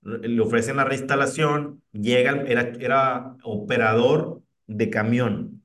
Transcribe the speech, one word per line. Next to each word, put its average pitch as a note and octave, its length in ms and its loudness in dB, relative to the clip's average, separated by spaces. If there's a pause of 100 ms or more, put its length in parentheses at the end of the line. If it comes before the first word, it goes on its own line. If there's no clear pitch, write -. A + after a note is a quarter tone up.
Le A2+ 380 -2
ofrecen A#2 360 0
la C#3 80 2
reinstalación, C#3 960 -2 (100)
llega, B2 400 2 (140)
era, A#2+ 160 2 (180)
era C3 640 -2
operador A#2 1000 0 (240)
de G#2+ 240 -2
camión. A2 760 -2